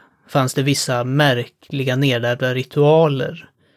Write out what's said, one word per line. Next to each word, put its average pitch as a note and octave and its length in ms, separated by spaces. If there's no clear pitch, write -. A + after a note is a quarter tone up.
fanns C3 260
det C#3+ 80
vissa C3 420
märkliga C3 920
nedärvda B2+ 580
ritualer D3 960